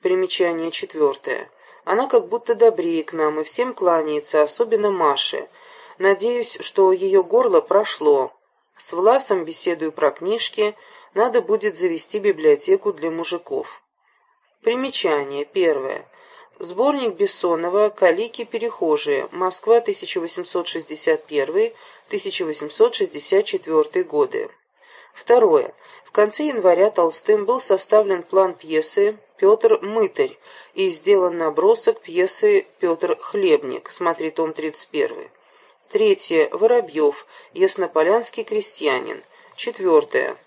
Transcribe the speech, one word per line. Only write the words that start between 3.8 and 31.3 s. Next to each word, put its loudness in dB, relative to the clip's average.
особенно 0
Маше. -2
Надеюсь, 0
что 2
ее 2
горло 2
прошло. 2
С -14
Власом 2
беседую -6
про 0
книжки, -4
надо 2
будет -2
завести -4
библиотеку 2
для -6
мужиков. -8
Примечание. -2
Первое. -2
Сборник -2
Бессонова 0
«Калики 0
перехожие». -2
Москва, 0
тысяча -6
восемьсот -8
шестьдесят -4
первый, -2
тысяча -6
восемьсот -2
шестьдесят 0
четвертый -2
годы. -2
Второе. 4
В -20
конце 0
января 4
Толстым 0
был 0
составлен 2
план 2
пьесы -2
«Петр 4
Мытарь» -2
и 0
сделан 2